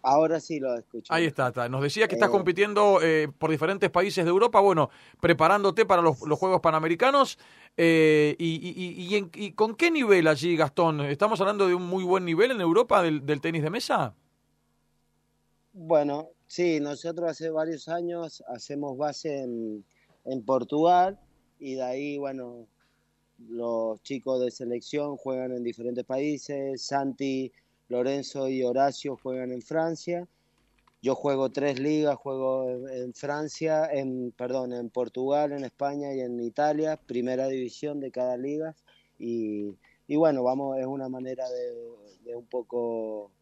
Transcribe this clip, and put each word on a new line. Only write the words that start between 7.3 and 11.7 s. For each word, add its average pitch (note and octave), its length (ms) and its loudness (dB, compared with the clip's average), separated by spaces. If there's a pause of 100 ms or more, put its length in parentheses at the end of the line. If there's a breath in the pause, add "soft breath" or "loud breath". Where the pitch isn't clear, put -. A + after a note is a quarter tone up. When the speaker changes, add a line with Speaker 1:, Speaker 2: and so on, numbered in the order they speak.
Speaker 2:
Eh, D#3 600 6
y, E3 180 -2
y, F3 200 -8
y, F3+ 300 -10
y F#3+ 100 -2
en, F#3+ 180 0
¿y G3+ 200 -10
con A3 220 0
qué E4+ 160 2
nivel G3+ 360 6
allí, D#3 300 2
Gastón? D#3 420 2
¿Estamos D3 400 0
hablando G3 300 2
de F3+ 40 4